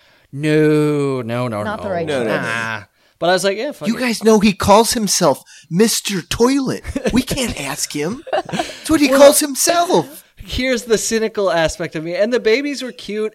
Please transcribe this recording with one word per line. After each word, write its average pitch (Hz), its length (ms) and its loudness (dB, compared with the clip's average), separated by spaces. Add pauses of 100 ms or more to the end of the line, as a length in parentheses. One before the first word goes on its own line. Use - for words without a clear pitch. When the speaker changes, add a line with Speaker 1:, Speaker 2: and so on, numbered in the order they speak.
(320)
Speaker 1:
"No, 151 880 2
no, 120 260 -4
no, 104 140 -4
Speaker 2:
Not - 200 -6
the 208 60 -6
Speaker 1:
no, 190 60 -4
Speaker 2:
right 170 120 -4
Speaker 3:
No, 139 180 -2
no, 110 120 -2
no. 139 60 -4
Speaker 1:
nah." 113 400 -4 (380)
But 165 100 0
I - 20 4
was 180 120 0
like, 196 120 0
"Yeah, 262 160 -6
fuck - 160 -8
Speaker 3:
You 233 80 -2
Speaker 1:
it." - 40 -8
Speaker 3:
guys 233 240 -4
know 220 160 6
he 214 120 4
calls 214 400 4
himself 185 500 0 (280)
Mister 196 500 0
Toilet. 247 600 0 (300)
We 196 100 2
Speaker 1:
<laughs> - 140 -6
Speaker 3:
can't 240 220 -4
ask 143 340 -8
him. 175 300 -6 (100)
That's - 580 -6
what 311 100 2
he 285 80 4
Speaker 1:
Well, 269 120 4
Speaker 3:
calls 285 200 8
himself. 302 840 0 (120)
Speaker 1:
here's 254 480 -4
the 220 140 2
cynical 214 520 -2
aspect 165 460 -2
of 156 80 -6
me. 170 120 -6
And 214 180 0
the 226 60 0
babies 254 420 0
were 247 100 -10
cute, 214 420 -8